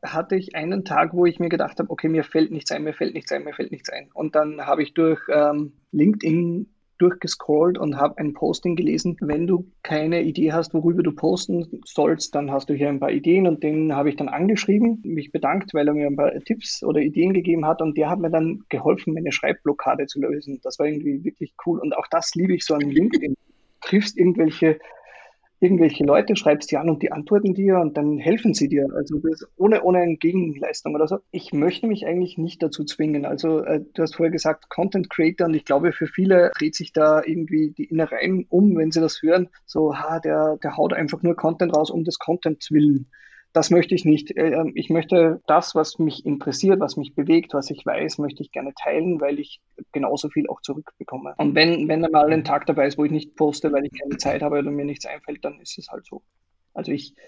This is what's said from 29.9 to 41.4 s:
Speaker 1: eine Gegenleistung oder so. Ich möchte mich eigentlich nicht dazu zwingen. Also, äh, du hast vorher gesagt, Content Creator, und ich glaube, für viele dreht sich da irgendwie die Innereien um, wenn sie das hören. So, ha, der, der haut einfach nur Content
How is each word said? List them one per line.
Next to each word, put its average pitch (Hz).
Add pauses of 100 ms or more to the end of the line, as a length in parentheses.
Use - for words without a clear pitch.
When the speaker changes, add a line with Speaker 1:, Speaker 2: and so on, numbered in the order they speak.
Speaker 1:
eine 170
Gegenleistung 160
oder 156
so. 196 (120)
Ich -
möchte 165
mich 208
eigentlich 180
nicht 170
dazu 151
zwingen. 147
Also, 156
äh, 151 (120)
du -
hast 160
vorher 165
gesagt, 160
Content 185
Creator, 170
und 160
ich 151
glaube, 156
für -
viele 180
dreht 156
sich -
da 202
irgendwie 156
die 147
Innereien 165
um, 190
wenn 160
sie 165
das 160
hören. 175 (160)
So, 156
ha, 160
der, 156
der 143
haut 156
einfach 156
nur 170
Content 165